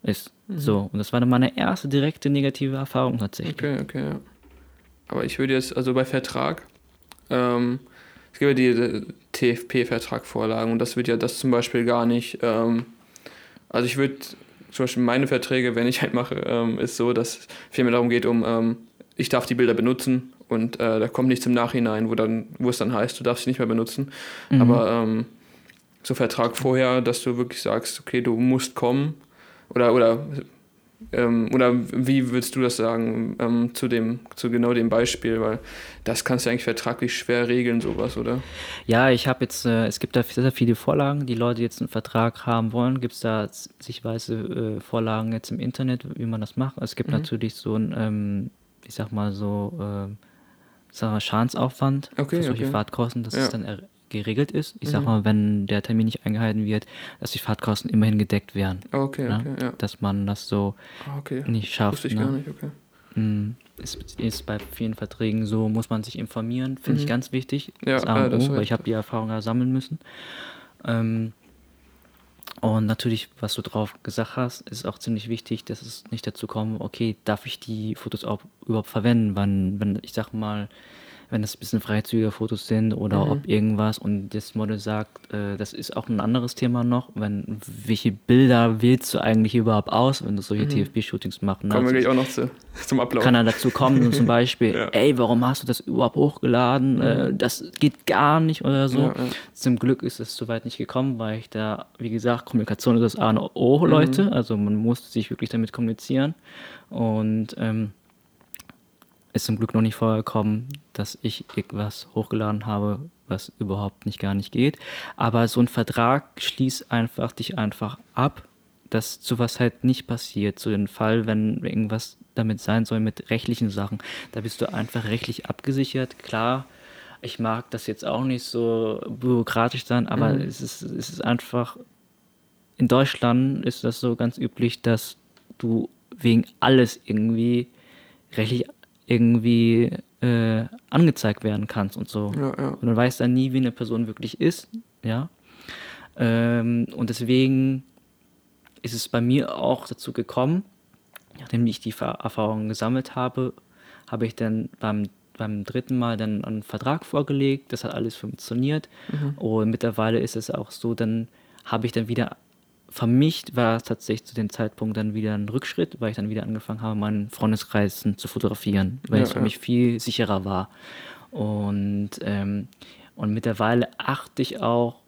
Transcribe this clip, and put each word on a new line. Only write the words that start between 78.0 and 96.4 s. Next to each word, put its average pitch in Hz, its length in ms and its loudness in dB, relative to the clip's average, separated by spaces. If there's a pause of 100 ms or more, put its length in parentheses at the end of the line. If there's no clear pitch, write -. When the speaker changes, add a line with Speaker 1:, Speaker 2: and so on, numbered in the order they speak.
Speaker 1:
auch - 180 -6 (240)
überhaupt 110 240 -2
verwenden, 110 460 2
wann, 98 440 2
wenn, 104 240 0
ich - 100 -18
sag 110 200 -6
mal, 104 360 -6 (600)
wenn 110 120 -2
das 104 140 -6
ein - 60 -20
bisschen 107 200 -2
freizügige 110 480 0
Fotos 110 380 -6
sind 110 260 2
oder 101 320 2
Speaker 2:
Mhm. 101 60 0
Speaker 1:
ob - 160 -2
irgendwas 107 500 2
und 101 380 -2
das - 180 -8
Model 107 240 -2
sagt, 107 560 -6
äh, 101 240 -4
das - 160 -8
ist - 240 -10
auch - 100 -8
ein 110 120 0
anderes 120 340 0
Thema 120 300 0
noch, 120 320 0
wenn, 104 420 -4 (300)
welche 110 240 2
Bilder 117 720 6
wählst 123 320 4
du 117 40 2
eigentlich 110 360 4
überhaupt 110 360 4
aus, 131 320 4
wenn 104 120 -2
du 98 80 -4
solche 104 220 0
Speaker 2:
Mhm. 147 40 0
Speaker 1:
T-F-P-Shootings - 720 -2
machst, 98 220 0
ne? 104 80 -2
Speaker 2:
Kommen 123 160 4
wir 127 80 4
Speaker 1:
Also 127 60 4
Speaker 2:
gleich 117 60 4
auch 131 60 4
noch 131 160 4
zu, 127 220 -2 (340)
zum 135 140 2
Ablauf. 120 240 2
Speaker 1:
kann 127 100 8
er 117 120 6
dazu 113 260 2
kommen, 131 420 4
zum 120 140 4
Speaker 2:
<laughs> - 0 -
Speaker 1:
Beispiel, 120 480 4
Speaker 2:
Ja. 104 140 -2
Speaker 1:
„Ey, 127 280 4
warum 120 300 4
hast 135 160 0
du - 20 -10
das 123 140 -2
überhaupt 120 380 0
hochgeladen? 127 800 4